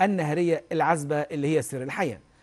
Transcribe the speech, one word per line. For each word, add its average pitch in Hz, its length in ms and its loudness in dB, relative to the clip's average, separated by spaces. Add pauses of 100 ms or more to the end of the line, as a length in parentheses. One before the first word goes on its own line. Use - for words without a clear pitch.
النهرية 170 720 2
العذبة 151 440 2
اللي 147 400 0
هي 139 60 2
سر 127 200 -6
الحياة. 135 380 -4 (220)